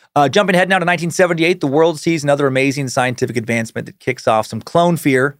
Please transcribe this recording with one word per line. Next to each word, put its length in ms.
Uh, 100
jumping 280
ahead 120
now 120
to 60
nineteen 260
seventy-eight, 500
the 60
world 300
sees 280
another 200
amazing 440
scientific 480
advancement 480
that 140
kicks 280
off 200
some 140
clone 360
fear. 420